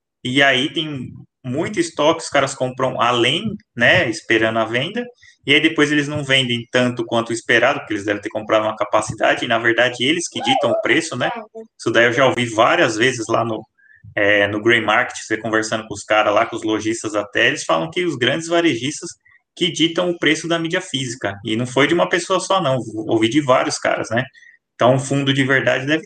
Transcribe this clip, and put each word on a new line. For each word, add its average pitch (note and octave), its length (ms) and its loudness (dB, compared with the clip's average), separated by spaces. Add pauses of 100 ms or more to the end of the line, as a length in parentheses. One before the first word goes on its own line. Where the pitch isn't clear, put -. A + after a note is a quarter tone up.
(240)
e C3 200 2
aí C3+ 300 2
tem D3+ 340 -8 (380)
muito F3 340 -4
estoque, D#3+ 440 0
os - 60 -12
caras C3+ 240 0
compram B2+ 460 -4
além, A#2+ 440 2 (320)
né? C#3+ 340 4
Esperando A2+ 500 2
a A2 60 2
venda, C#3+ 360 -4 (440)
e C3+ 80 2
aí C#3+ 80 4
depois D3 320 2
eles C#3+ 160 0
não D3+ 160 -6
vendem B2 480 0
tanto B2 320 0
quanto A#2 240 -2
o A#2 40 -4
esperado, A#2+ 460 2
porque - 140 -8
eles G2+ 120 -4
devem G#2 160 -2
ter - 80 -10
comprado G#2+ 340 0
uma G#2+ 120 -2
capacidade, B2+ 720 0
e - 20 -6
na A#2 120 2
verdade A#2+ 440 0
eles E3 260 0
que - 120 -8
ditam - 300 0
o E5 100 0
preço, D#3+ 340 -2
né? C3 140 -2 (500)
Isso - 100 -4
daí A#2 180 4
eu A#2+ 60 0
já C#3 120 4
ouvi B2 220 2
várias A#2+ 500 2
vezes A#2 320 0
lá A2+ 160 0
no, A2 180 -4 (500)
é, G2+ 360 4
no G#2+ 120 -4
Grey A2+ 200 4
Market, A2 380 0
você - 180 -4
conversando A2 500 -2
com - 60 -12
os - 100 -12
caras G#2+ 300 2
lá, A2 120 4
com A2+ 120 -6
os - 60 -8
lojistas A2 520 -2
até, A2 320 0
eles D3 160 -2
falam E3 260 0
que F3+ 140 -4
os D#3+ 140 -4
grandes E3 320 -2
varejistas D#3+ 600 -2 (460)
que E3+ 160 -2
ditam E3 400 0
o E3+ 80 -6
preço D#3 280 0
da E3 120 -2
mídia E3 220 -2
física, A#2+ 520 -6 (100)
e A2 120 -2
não B2 100 -2
foi C3+ 220 2
de D#3 60 0
uma F3+ 140 2
pessoa F3+ 320 0
só F#3+ 220 0
não, C3+ 160 0 (300)
ouvi A2 220 2
de C#3+ 120 2
vários C#3+ 380 2
caras, - 320 -2
né? A#2+ 120 0 (520)
Então B2 200 6
o C3+ 40 0
fundo C3+ 340 0
de C3+ 100 2
verdade B2+ 440 2
deve D#3 180 0